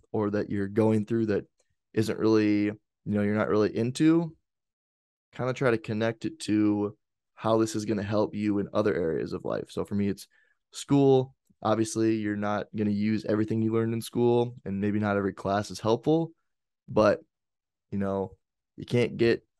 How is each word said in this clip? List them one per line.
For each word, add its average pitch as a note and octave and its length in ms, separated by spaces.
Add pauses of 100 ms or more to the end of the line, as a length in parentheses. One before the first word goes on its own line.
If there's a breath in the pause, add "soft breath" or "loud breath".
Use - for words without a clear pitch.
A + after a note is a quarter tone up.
(120)
or G#2+ 180
that G#2 200
you're G2 180
going G#2+ 380
through A2+ 200
that G2+ 200 (460)
isn't G#2+ 260
really, G#2+ 480
you - 460
know, G#2 100
you're G#2 120
not G#2+ 140
really G#2 280
into, D#3 580 (960)
kinda B2+ 200
try B2+ 180
to A2+ 60
connect A2+ 480
it - 160
to G#2 560 (380)
how A2+ 240
this A2 160
is G#2+ 100
gonna G#2+ 180
help G#2 320
you G#2 260
in F2+ 120
other G#2 220
areas D#2+ 380
of F#2 120
life. - 260
So F2+ 140
for G2+ 120
me, G2+ 120
it's F#2+ 200 (420)
school. C3+ 640 (280)
Obviously, A2 520
you're G#2 220
not G#2 380
gonna G#2 160
use G#2 340
everything A2 360
you A2 120
learned A2+ 200
in A#2 80
school, A#2+ 540 (100)
and G2 160
maybe G#2 200
not G2+ 160
every G2 180
class G2+ 360
is F#2 100
helpful, D3+ 520 (560)
but, G#2 320 (680)
you G2+ 80
know, G2 380 (400)
you - 80
can't A#2+ 320
get A#2 280 (160)